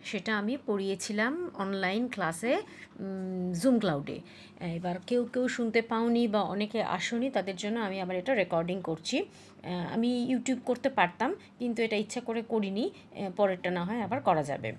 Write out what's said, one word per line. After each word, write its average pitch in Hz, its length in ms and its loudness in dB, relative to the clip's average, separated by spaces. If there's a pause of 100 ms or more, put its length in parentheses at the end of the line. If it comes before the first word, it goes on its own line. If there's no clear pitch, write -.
সেটা 214 340 -2
আমি 220 280 -2
পড়িয়েছিলাম 208 880 0
অনলাইন 196 540 0
ক্লাসে, 220 540 0 (380)
উম, 185 520 -4
Zoom 226 280 4
ক্লাউডে। 143 400 0 (400)
এবার 175 460 -4
কেউ 240 180 2
কেউ 247 240 0
শুনতে 226 340 2
পাওনি 233 460 2
বা 208 140 4
অনেকে 208 400 0
আসোনি, 233 480 0
তাদের 196 260 -2
জন্য 208 240 -2
আমি 196 200 -2
আবার 185 160 -2
এটা 247 180 0
রেকর্ডিং 175 460 2
করছি। 170 380 -2
এ, - 680 -6 (100)
আমি 247 400 2
YouTube 254 300 0
করতে 247 240 0
পারতাম, 240 460 2 (240)
কিন্তু 240 240 0
এটা 220 140 2
ইচ্ছা 214 240 -2
করে 233 220 -2
করিনি। 220 480 0 (220)
এ, 196 240 -6
পরেরটা 185 340 2
না 175 140 0
হয় 226 160 -2
আবার 208 200 -2
করা 170 220 4
যাবে। 135 360 -2